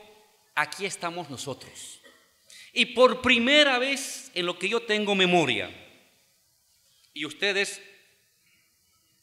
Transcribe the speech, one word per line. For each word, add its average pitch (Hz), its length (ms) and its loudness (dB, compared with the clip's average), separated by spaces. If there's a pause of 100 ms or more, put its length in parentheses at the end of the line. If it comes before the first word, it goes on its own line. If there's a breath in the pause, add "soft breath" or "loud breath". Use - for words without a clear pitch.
(540)
aquí 151 320 -4
estamos 175 420 -8
nosotros". - 720 -12 (720 loud breath)
Y 240 220 2
por 233 260 4
primera 254 580 4
vez 269 540 -6
en 175 140 -4
lo 175 120 -4
que 185 80 -4
yo 226 140 -2
tengo 214 340 0
memoria, 156 560 2 (1400)
y 151 140 -8
ustedes 196 560 -4 (1400)